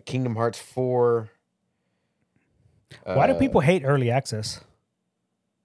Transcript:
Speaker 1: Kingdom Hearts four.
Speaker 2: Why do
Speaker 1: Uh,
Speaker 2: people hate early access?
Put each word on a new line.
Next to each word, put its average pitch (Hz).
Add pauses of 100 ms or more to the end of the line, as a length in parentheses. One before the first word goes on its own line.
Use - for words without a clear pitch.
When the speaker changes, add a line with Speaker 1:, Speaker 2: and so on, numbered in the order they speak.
Speaker 1:
Kingdom 127
Hearts 117
four. 120 (1700)
Speaker 2:
Why 135
do 262
Speaker 1:
Uh, -
Speaker 2:
people 247
hate 160
early 135
access? 113 (1040)